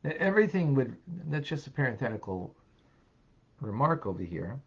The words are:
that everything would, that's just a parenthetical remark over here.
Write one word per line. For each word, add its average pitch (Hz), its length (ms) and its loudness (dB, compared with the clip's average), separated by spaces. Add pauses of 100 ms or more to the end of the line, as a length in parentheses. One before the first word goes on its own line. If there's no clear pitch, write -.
that 151 160 -4
everything 190 560 4
would, 127 220 2 (320)
that's 147 200 -2
just 151 180 -4
a 139 40 -14
parenthetical 107 840 -2 (1040)
remark 131 440 0
over 90 180 -2
here. 87 440 -6